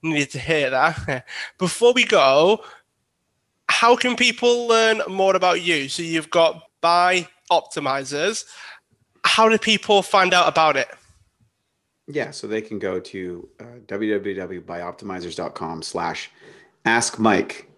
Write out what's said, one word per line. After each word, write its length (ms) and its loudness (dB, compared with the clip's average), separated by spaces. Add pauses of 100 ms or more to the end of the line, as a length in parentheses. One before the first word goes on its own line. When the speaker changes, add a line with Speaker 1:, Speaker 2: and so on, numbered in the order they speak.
Speaker 1:
needed 300 -2
to 80 -10
hear 320 0
that. 540 -2 (160)
<laughs> 160 -14
Before 360 2
we 100 2
go, 640 4 (1040)
how 260 4
can 220 -2
people 500 0
learn 400 2
more 300 0
about 240 2
you? 260 0
So 160 -8
you've 260 -4
got 340 2 (200)
Bioptimizers. 1600 0 (800)
How 240 4
do 100 4
people 440 2
find 320 2
out 160 4
about 260 2
it? 120 -2 (1200)
Speaker 2:
Yeah, 240 -6
so 160 -12
they 140 -4
can 180 -10
go 200 -4
to, 480 -12 (120)
uh, 60 -16 (200)
w 280 -4
w 220 -4
w 260 -10
bioptimizers 720 -12
dot 180 -8
com 300 -10
slash 480 -8 (540)
ask 340 0
mike 580 0